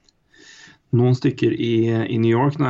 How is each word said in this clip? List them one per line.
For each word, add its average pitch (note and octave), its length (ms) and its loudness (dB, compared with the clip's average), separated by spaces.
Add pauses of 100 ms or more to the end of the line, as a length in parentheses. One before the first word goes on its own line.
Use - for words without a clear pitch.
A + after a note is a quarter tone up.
(920)
noen B2 240 2
stykker B2 400 -2
i, A#2 160 -4 (400)
i A#2 60 -2
New A2+ 120 2
York. C#3+ 280 0
Nå C#3+ 120 0